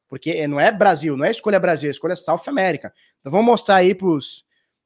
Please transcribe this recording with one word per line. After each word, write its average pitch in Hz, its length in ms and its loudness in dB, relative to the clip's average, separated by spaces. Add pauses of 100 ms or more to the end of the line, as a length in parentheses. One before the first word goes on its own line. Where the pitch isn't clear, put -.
Porque 156 400 -6
não 143 140 -2
é 170 100 4
Brasil, 165 460 0
não 139 80 -2
é 190 60 0
escolha 214 280 0
Brasil, 160 300 0
é 139 40 -4
escolha 165 220 -6
South 170 320 -4
America. 185 460 -2 (280)
Então 135 120 -10
vamos 214 140 2
mostrar 208 300 2
aí 185 180 4
pros, 180 500 -4 (420)